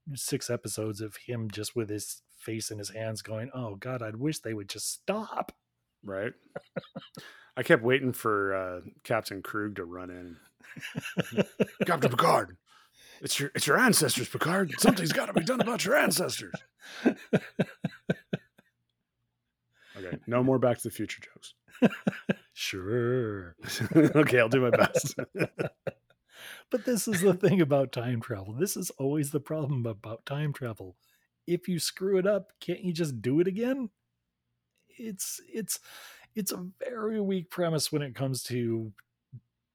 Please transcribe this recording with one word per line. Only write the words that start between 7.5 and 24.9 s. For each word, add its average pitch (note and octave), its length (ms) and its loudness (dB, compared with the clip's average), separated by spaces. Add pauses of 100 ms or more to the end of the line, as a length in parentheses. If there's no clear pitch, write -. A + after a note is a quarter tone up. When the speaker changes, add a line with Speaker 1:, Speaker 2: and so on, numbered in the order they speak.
Speaker 2:
I B2+ 40 -2
kept C3+ 200 6
waiting B2+ 300 4
for, G2+ 420 0
uh, F#2 260 -4 (220)
Captain G#2 400 -4
Krug G#2 340 -6
to F#2 80 -8
run F2+ 260 -12
in. F2+ 260 -14 (960)
Speaker 1:
<laughs> F#3+ 120 0 (420)
Speaker 2:
"Captain D#3 240 2
Picard, C3 460 2 (640)
it's - 180 -2
your, C#3 140 -4
it's - 120 -2
your D3 120 6
ancestors, D3+ 500 4
Picard. D3+ 500 0
Something's - 340 4
gotta - 200 -2
be - 120 2
done A#3+ 160 0
about A3+ 240 0
your A#3+ 120 4
ancestors." - 580 0 (500)
Speaker 1:
<laughs> - 120 4 (2750)
Speaker 2:
Okay, F#2 300 -8
no A#2+ 160 4
more C3 160 6
Back A#2+ 200 6
to A2+ 100 -6
the - 60 -6
Future - 280 -6
jokes. - 320 -20 (260)
Speaker 1:
<laughs> A#3+ 120 6 (600)
Sure. G#2+ 1040 -2 (220)
Speaker 2:
<laughs> - 180 -4
Okay, D3+ 460 8
I'll A2+ 80 6
do C3 140 4
my A#2+ 80 4
best. - 440 4 (200)